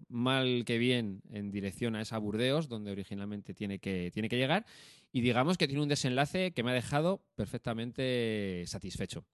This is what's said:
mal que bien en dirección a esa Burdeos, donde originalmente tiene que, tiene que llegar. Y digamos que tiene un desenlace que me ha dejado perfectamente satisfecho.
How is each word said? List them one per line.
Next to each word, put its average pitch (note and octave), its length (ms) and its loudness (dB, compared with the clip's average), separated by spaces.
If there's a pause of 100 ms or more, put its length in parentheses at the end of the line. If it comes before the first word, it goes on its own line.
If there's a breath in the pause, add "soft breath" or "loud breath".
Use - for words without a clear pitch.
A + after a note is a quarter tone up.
mal B2+ 580 2
que A#2+ 120 2
bien A#2 440 2 (100)
en G2+ 180 -6
dirección G2+ 460 -2
a G#2+ 60 -2
esa A2+ 160 -4
Burdeos, B2 500 2
donde G#2+ 240 -6
originalmente G2+ 600 -6
tiene G2 240 -4
que, F2+ 340 -2
tiene G#2+ 160 -2
que A#2 80 0
llegar. D3 300 2 (460 loud breath)
Y A#2+ 100 0
digamos B2+ 340 4
que E3 100 2
tiene C#3 160 0
un D3 60 0
desenlace C#3+ 640 2
que B2 100 -2
me A#2+ 80 2
ha B2+ 40 2
dejado D3+ 500 2 (100)
perfectamente A2+ 1300 -2
satisfecho. F2+ 680 -6